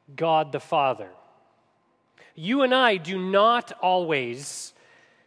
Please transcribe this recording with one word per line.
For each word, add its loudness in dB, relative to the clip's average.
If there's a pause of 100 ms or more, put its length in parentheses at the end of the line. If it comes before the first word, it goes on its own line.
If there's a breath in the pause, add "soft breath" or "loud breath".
(140)
God 0
the -6
Father. -2 (1300 loud breath)
You 0
and 2
I 4
do -6
not 2
always -2 (540 soft breath)